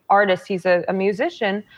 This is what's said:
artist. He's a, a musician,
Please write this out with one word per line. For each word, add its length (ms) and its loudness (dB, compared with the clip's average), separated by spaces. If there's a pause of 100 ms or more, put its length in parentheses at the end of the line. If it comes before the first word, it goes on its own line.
artist. 380 2
He's 180 -6
a, 220 2
a 60 -4
musician, 680 -2 (160)